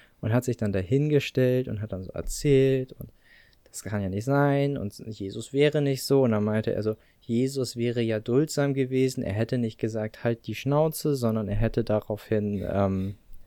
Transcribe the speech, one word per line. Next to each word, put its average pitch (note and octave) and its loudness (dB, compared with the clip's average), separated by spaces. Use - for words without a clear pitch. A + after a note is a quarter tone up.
und A2 0
hat B2 2
sich A#2+ -2
dann G#2 0
dahingestellt B2+ 2
und A2 -6
hat G#2+ -8
dann F#2+ -6
so F#2 -12
erzählt C3+ 2
und - -16
das - -14
kann G#2 -2
ja F#2+ -2
nicht G2+ -4
sein C#3 2
und - -8
Jesus G#2+ -10
wäre D3 4
nicht C#3 0
so. C#3 4
Und A#2+ 4
dann G#2+ 2
meinte G#2+ 0
er G#2 -2
so, G#2+ 0
Jesus B2+ -2
wäre A#2+ 0
ja A2 0
duldsam C#3+ 0
gewesen, C3 0
er F#2+ -4
hätte A2+ 0
nicht A#2 -4
gesagt, A2 -4
„Halt A#2+ -2
die A2 -6
Schnauze“, D3+ 0
sondern A2 0
er G2+ -2
hätte A2+ 2
daraufhin, G#2 -2
ähm, G2 0